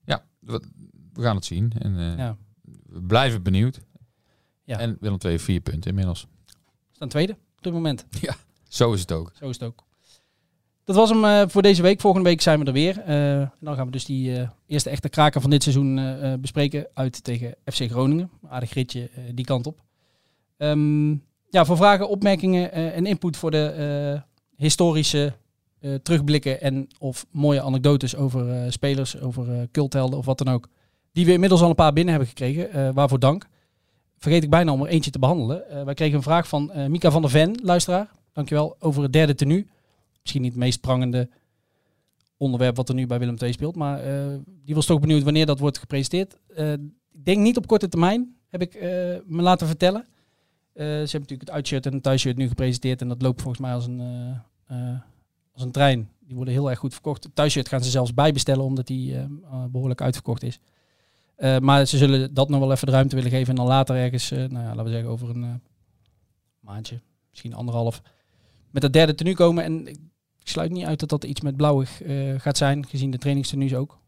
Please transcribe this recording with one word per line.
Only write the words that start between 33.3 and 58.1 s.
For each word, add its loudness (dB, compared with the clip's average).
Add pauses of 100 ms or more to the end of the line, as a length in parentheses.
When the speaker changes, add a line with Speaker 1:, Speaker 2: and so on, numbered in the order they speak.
Speaker 2:
Vergeet 2
ik -4
bijna 4
om 0
er -2
eentje 0
te -6
behandelen. 0
Eh, -10
wij -6
kregen 0
een 0
vraag 2
van, -4
eh, -6
Mika 2
van 2
der 2
Ven, 4
luisteraar. 0 (220)
Dankjewel, -2
over 0
het -2
derde 6
tenue. 0 (540)
Misschien -4
niet -6
het 0
meest 0
prangende 0 (1080)
onderwerp 0
wat -4
er 0
nu -2
bij -2
Willem -2
twee -4
speelt, -6
maar, -4
eh, -6 (300)
die -4
was 2
toch 2
benieuwd 4
wanneer 2
dat 0
wordt -2
gepresenteerd. -6 (180)
Eh, -4 (380)
ik -16
denk 2
niet 4
op -4
korte 2
termijn, 0 (140)
heb -6
ik, -6
eh, -8 (360)
me -4
laten 4
vertellen. 0 (720)
Eh, -12
ze -
hebben -4
natuurlijk -8
het -16
uitshirt -4
en -4
het -6
thuisshirt 2
nu -2
gepresenteerd -2
en -6
dat -6
loopt 0
volgens -6
mij -6
als -4
een, -8
eh, -10
eh, -8 (540)
als -10
een -6
trein. 2 (100)
Die -18
worden -6
heel 0
erg -4
goed -6
verkocht. -8
Het -16
thuisshirt 0
gaan -2
ze -2
zelfs 0